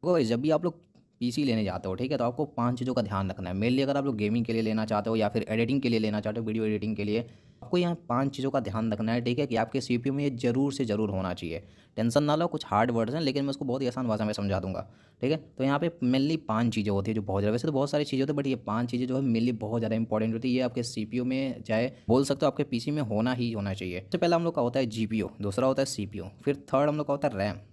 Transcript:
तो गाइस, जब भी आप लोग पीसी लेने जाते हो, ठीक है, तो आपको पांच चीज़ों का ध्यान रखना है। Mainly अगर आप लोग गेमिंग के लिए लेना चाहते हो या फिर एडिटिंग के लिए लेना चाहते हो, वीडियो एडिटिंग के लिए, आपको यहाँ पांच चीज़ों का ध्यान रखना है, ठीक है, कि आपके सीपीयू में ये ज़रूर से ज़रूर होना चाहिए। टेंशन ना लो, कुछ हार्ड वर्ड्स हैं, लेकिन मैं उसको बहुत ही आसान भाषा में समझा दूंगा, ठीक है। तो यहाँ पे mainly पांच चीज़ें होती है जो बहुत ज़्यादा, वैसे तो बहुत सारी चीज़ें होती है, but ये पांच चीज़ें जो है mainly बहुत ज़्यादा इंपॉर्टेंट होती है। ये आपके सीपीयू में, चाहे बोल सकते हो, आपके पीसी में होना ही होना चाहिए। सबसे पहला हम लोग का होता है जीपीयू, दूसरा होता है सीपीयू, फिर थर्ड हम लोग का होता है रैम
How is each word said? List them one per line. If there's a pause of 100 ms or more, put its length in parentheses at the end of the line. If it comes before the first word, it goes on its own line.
तो
गाइस,
जब
भी
आप
लोग (400)
पीसी
लेने
जाते
हो,
ठीक
है,
तो
आपको
पांच
चीज़ों
का
ध्यान
रखना
है।
Mainly
अगर
आप
लोग
गेमिंग
के
लिए
लेना
चाहते
हो
या
फिर
एडिटिंग
के
लिए
लेना
चाहते
हो,
वीडियो
एडिटिंग
के
लिए, (440)
आपको
यहाँ (140)
पांच
चीज़ों
का
ध्यान
रखना
है,
ठीक
है,
कि
आपके
सीपीयू
में
ये
ज़रूर
से
ज़रूर
होना
चाहिए। (340)
टेंशन
ना
लो,
कुछ
हार्ड
वर्ड्स
हैं,
लेकिन
मैं
उसको
बहुत
ही
आसान
भाषा
में
समझा
दूंगा, (340)
ठीक
है। (200)
तो
यहाँ
पे (140)
mainly (100)
पांच
चीज़ें
होती
है
जो
बहुत
ज़्यादा,
वैसे
तो
बहुत
सारी
चीज़ें
होती
है,
but
ये (100)
पांच
चीज़ें
जो
है
mainly
बहुत
ज़्यादा
इंपॉर्टेंट
होती
है।
ये
आपके
सीपीयू
में,
चाहे (160)
बोल
सकते
हो,
आपके
पीसी
में
होना
ही
होना
चाहिए।
सबसे
पहला
हम
लोग
का
होता
है
जीपीयू, (120)
दूसरा
होता
है
सीपीयू, (180)
फिर
थर्ड
हम
लोग
का
होता
है
रैम (140)